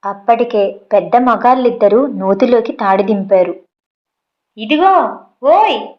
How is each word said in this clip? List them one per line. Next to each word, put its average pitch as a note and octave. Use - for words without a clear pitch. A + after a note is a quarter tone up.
అప్పటికే G#3
పెద్ద G3
మగాళ్ళిద్దరూ B3
నూతిలోకి A3+
తాడు G3
దింపారు. G3
"ఇదిగో, D4+
ఓయ్, D#4+